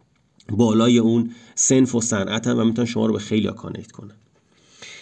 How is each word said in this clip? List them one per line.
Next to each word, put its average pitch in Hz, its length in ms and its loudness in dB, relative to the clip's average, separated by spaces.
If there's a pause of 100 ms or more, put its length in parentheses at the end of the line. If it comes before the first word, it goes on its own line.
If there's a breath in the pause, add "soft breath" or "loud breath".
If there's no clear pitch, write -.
(500)
بالای 113 480 4
اون 117 340 2 (240 loud breath)
صنف 131 400 2
و 117 60 -2
صنعتن 113 520 -2
و 117 120 0
می‌تونن 117 200 0
شما 110 200 -2
رو 110 80 0
به 104 60 -4
خیلیا 101 320 -2
کانکت 98 400 -14
کنن. - 240 -20 (880 loud breath)